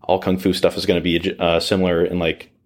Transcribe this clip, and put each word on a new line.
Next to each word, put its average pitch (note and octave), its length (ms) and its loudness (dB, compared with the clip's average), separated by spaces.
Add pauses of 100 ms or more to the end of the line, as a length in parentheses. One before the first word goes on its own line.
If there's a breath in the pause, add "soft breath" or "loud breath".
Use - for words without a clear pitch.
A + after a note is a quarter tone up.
all F#2 160 2
kung F#2 200 0
fu F#2+ 140 0
stuff - 240 0
is F2 100 -8
gonna F2+ 140 2
be, E2+ 380 -2
uh, E2+ 220 2
similar F#2 440 0
in, F2+ 140 -2
like, E2 320 -4 (160)